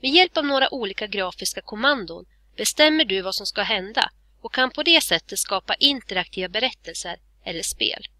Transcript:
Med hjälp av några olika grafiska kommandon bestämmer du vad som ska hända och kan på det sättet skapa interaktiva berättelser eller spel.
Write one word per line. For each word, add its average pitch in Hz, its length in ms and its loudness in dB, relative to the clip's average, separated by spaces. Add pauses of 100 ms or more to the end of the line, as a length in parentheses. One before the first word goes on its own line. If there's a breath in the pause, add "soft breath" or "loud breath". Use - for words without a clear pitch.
Med 262 100 0
hjälp 349 260 6
av 311 80 0
några 277 300 2
olika 214 320 -6
grafiska 196 540 -6
kommandon 208 680 -4 (300)
bestämmer 311 480 4
du 190 160 0
vad 185 140 -4
som 202 120 -6
ska - 160 -4
hända 208 480 0 (300)
och - 140 -12
kan 254 160 2
på 302 120 -6
det 320 180 6
sättet - 380 -2
skapa - 360 -2
interaktiva 185 760 -2
berättelser 180 680 -6 (280)
eller 170 180 -8
spel. - 440 -4 (140)